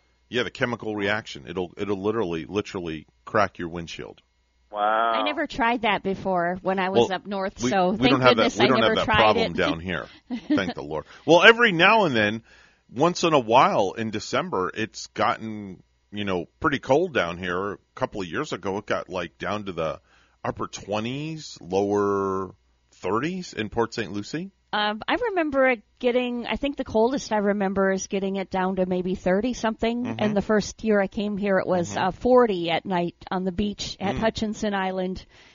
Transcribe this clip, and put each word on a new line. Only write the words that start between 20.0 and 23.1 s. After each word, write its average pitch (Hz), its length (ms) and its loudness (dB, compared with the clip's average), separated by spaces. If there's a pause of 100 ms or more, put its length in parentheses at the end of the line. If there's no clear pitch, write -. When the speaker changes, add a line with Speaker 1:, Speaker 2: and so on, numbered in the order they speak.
Speaker 1:
upper 120 240 -6
twenties, 135 960 -8
lower 98 920 0 (360)
thirties 147 600 -4